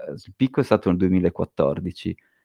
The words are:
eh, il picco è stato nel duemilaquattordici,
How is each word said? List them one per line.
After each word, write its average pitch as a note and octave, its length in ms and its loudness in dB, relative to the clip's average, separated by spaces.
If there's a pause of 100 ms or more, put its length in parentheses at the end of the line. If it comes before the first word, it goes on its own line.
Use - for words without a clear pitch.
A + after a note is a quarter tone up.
eh, D2+ 60 -10
il - 220 -18
picco C3+ 260 0
è - 20 2
stato G#2 260 2
nel F2+ 80 2
duemilaquattordici, F2+ 1160 -2 (300)